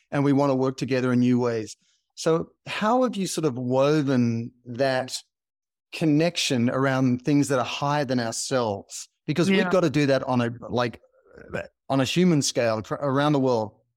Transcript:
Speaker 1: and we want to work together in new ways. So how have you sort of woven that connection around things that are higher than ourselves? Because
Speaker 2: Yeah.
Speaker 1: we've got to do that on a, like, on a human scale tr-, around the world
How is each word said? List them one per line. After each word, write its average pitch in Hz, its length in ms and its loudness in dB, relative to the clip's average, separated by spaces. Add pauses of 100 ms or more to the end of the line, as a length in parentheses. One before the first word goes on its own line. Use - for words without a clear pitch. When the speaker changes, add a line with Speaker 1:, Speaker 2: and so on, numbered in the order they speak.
(100)
Speaker 1:
and 143 140 0
we 143 80 4
want 139 180 4
to 131 40 2
work 131 220 0
together 127 360 0
in 123 80 4
new 123 180 4
ways. 117 380 -4 (400)
So 170 340 -2 (160)
how 240 360 0
have 226 140 -2
you 190 100 -4
sort 160 180 -4
of 127 140 -2
woven 127 920 0 (120)
that 127 520 -2 (760)
connection 147 800 0
around 131 520 0
things 147 260 2
that 135 100 0
are 120 60 0
higher 147 400 -4
than 123 160 -2
ourselves? 113 880 -4 (180)
Because 165 240 0
Speaker 2:
Yeah. 190 140 4
Speaker 1:
we've 180 80 -4
got 180 80 4
to 165 100 2
do 147 160 2
that 131 180 2
on 123 160 0
a, 120 100 -2 (180)
like, 117 320 -2 (880)
on 135 100 2
a 131 40 2
human 170 360 4
scale 113 420 0
tr-, 147 120 -10
around 143 380 0
the 139 80 2
world 117 320 0 (240)